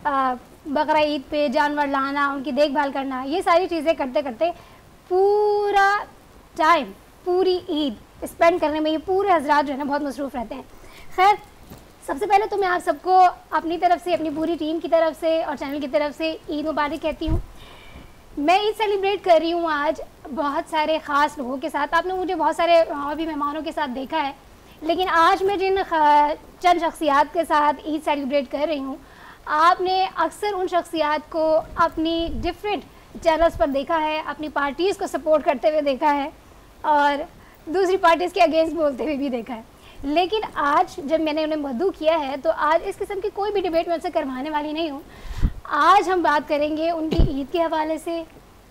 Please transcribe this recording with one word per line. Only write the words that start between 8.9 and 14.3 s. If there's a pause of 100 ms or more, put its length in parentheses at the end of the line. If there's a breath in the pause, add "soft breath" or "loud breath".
ये
पूरे
हजरात
जो
है
ना
बहुत
मसरूफ़
रहते
हैं। (520 loud breath)
खैर, (680)
सबसे
पहले
तो
मैं
आप
सबको (380)
अपनी
तरफ
से,
अपनी